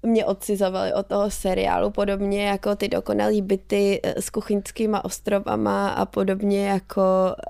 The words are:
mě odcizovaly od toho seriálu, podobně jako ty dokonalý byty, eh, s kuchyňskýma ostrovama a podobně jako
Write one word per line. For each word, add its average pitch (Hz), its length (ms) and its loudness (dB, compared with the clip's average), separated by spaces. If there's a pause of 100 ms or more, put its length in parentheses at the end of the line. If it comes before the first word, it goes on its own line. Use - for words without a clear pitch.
mě 226 220 4
odcizovaly 190 680 0
od 196 140 0
toho 202 240 0
seriálu, 190 600 0
podobně 202 560 0
jako 202 300 0
ty 202 120 -2
dokonalý 208 540 0
byty, 196 600 0
eh, - 200 -2
s - 80 -8
kuchyňskýma 214 760 -2
ostrovama 110 840 -2
a - 180 -2
podobně 202 600 0
jako 196 340 -2 (480)